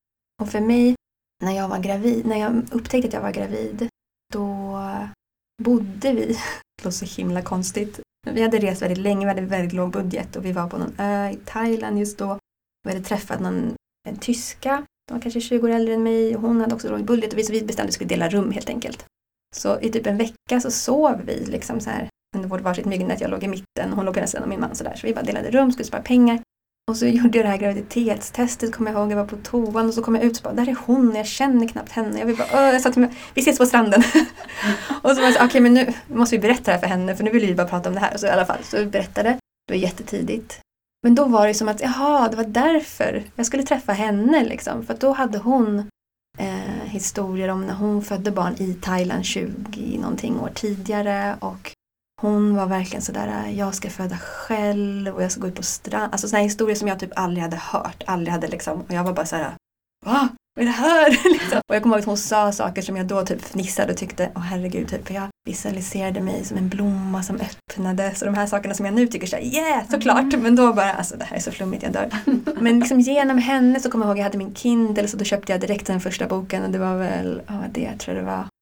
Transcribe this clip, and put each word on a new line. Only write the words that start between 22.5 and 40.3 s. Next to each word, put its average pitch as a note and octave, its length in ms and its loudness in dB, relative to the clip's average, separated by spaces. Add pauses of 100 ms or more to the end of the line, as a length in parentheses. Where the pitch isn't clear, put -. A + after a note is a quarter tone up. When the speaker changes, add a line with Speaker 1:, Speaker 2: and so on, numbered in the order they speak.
Speaker 1:
varsitt F3+ 240 -2
myggnät, F#3 360 -2
jag - 100 -4
låg F#3+ 140 -4
i G3 40 -4
mitten F#3+ 420 -6
och G3 60 -4
hon G3 80 0
låg F#3+ 100 0
på - 60 -2
ena - 60 0
sidan - 160 -4
och - 60 -6
min G3 120 -4
man - 140 -6
sådär. - 220 -8
Så - 100 -10
vi A3+ 80 0
bara - 100 -6
delade G#3 260 -4
rum, B3+ 220 6
skulle A#3 140 -6
spara - 160 -8
pengar. A#3+ 380 6 (500)
Och A3+ 60 -2
så A#3 100 2
gjorde A#3 320 6
jag A3 80 4
det G3+ 40 2
här G3 80 0
graviditetstestet, A3+ 1160 -2
kommer G#3+ 180 -2
jag G#3 80 0
ihåg, G#3 120 2
jag G#3 40 0
var G3+ 100 0
på G#3 100 -10
toan A3+ 520 0
och A3+ 60 0
så A3+ 80 0
kom A3+ 120 2
jag A3+ 100 4
ut A#3 60 6
och A3+ 60 -2
så - 60 -12
bara, - 120 -6
där A#3+ 140 0
är B3+ 80 -2 (100)
hon, A#3+ 280 6
jag G#3+ 120 -2
känner B3 420 2
knappt - 240 -10
henne. G#3+ 260 -2
Jag A3+ 80 -2
vill A#3 100 0
bara, B3 180 -2
"Åh", C4+ 60 6 (120)
jag B3+ 80 6
sa B3+ 120 4
till B3 100 6
mig, B3 80 4 (240)
"Vi C4 60 -2
ses C#4+ 180 4
på B3 80 6
stranden." A3+ 420 6
<laughs> - 920 0
Och - 80 6
så C#4 60 6
var C4 60 0
jag B3+ 120 8
så, A#3+ 100 6
"Okej, B3+ 160 6
men A#3+ 140 10
nu B3+ 180 6 (160)
måste A#3+ 280 2
vi G#3 60 2
berätta A#3 220 4
det G3 80 4
här F3+ 60 2
för F3+ 80 -2
henne, F#3 300 0
för - 80 -2
nu A3 60 2
vill A3 160 4
vi F3+ 80 2
bara F3 120 2
prata F3+ 220 -2
om F#3 60 -2
det G3 60 -2
här." G3+ 140 0
Och G3+ 60 -6
så G3+ 60 0
i - 40 2
alla F3+ 160 4
fall, - 160 -2
så - 160 -6
vi G#3 80 2
berättade, G3+ 420 -2 (380)
det G3 80 -4
var F#3 40 0
jättetidigt. F#3+ 840 -4 (420)